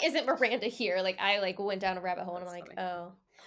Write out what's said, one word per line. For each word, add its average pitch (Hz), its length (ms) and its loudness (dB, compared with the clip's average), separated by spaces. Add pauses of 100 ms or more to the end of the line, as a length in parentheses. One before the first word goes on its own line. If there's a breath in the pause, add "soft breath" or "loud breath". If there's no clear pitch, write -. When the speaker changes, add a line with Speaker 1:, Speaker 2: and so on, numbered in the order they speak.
Speaker 1:
isn't 294 220 2
Miranda 240 400 2
here?" 202 340 2
Like, 185 180 0
I, 202 220 4
like, 190 180 0
went 196 220 -2
down 185 160 0
a 180 40 -6
rabbit 180 240 -2
hole 175 120 -6
and 180 100 -6
I'm 180 60 -8
Speaker 2:
That's 175 160 -10
Speaker 1:
like, - 80 -12
Speaker 2:
funny. 185 120 -2
Speaker 1:
"Oh." 175 240 -6 (340 loud breath)